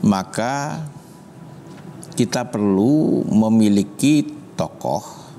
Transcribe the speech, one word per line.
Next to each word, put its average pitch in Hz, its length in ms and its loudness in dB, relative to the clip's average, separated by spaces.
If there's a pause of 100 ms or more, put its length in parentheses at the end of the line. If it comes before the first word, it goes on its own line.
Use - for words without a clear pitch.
Maka 127 720 -2 (1400)
kita 120 320 0
perlu 104 800 2
memiliki 110 960 4 (320)
tokoh 73 480 -4 (340)